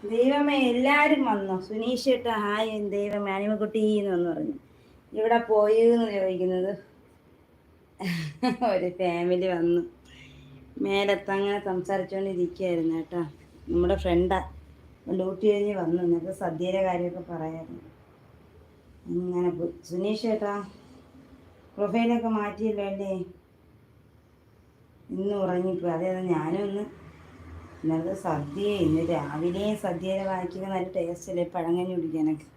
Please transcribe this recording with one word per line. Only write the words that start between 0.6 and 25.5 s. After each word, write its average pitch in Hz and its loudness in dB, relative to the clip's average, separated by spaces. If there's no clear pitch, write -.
വന്നോ? 196 0
സുനീഷ് 226 -2
ഏട്ടാ, 240 4
ഹായ്, 214 0
ദൈവമേ, 202 -2
അനിമക്കുട്ടി 214 0
എന്ന് 208 2
വന്ന് 175 0
പറഞ്ഞു. 156 -4
"ഇവിടെ 226 4
പോയി?" 214 4
എന്ന് 233 6
ചോദിക്കുന്നത്. 185 0
ഒരു 185 2
ഫാമിലി 180 0
വന്നു. 170 2
മേലത്ത് 196 0
അങ്ങനെ 202 0
സംസാരിച്ചോണ്ടിരിക്കുകയായിരുന്നു 185 -2
കേട്ടോ. 165 -4
നമ്മുടെ 175 2
ഫ്രണ്ടാ, 180 0
ഡ്യൂട്ടി 190 0
കഴിഞ്ഞ് 202 2
വന്നു. 175 0
എന്നിട്ട് 170 0
സദ്യയുടെ 180 -2
കാര്യമൊക്കെ 175 -2
പറയായിരുന്നു. 160 -8
അങ്ങനെ 180 -2
പോയി. 170 -4
സുനീഷ് 202 -4
ഏട്ടാ, 208 -2
പ്രൊഫൈലൊക്കെ 226 2
മാറ്റിയല്ലോ 208 -2
അല്ലേ? 196 -4
ഇന്ന് 196 -4
ഉറങ്ങിപ്പോയി. 180 -2